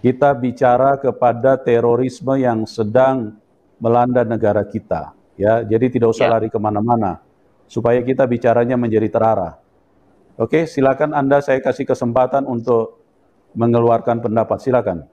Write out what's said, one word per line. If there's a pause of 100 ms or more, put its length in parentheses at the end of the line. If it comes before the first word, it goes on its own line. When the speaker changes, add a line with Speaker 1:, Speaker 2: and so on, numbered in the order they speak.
Speaker 1:
Kita
bicara
kepada
terorisme
yang
sedang (400)
melanda
negara
kita, (240)
ya.
Jadi
tidak
usah
Speaker 2:
Ya.
Speaker 1:
lari
kemana-mana, (480)
supaya
kita
bicaranya
menjadi
terarah. (720)
Oke,
silakan
Anda,
saya
kasih
kesempatan
untuk (560)
mengeluarkan
pendapat.
Silakan.